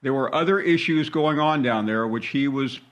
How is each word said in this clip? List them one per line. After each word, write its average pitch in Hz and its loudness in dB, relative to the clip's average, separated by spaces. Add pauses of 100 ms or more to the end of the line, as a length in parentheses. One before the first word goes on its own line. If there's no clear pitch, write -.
there 135 0
were 135 0
other 170 2
issues 165 0
going 151 0
on 151 2
down 113 0
there, 110 0
which 113 -4
he 139 0
was 135 -4 (120)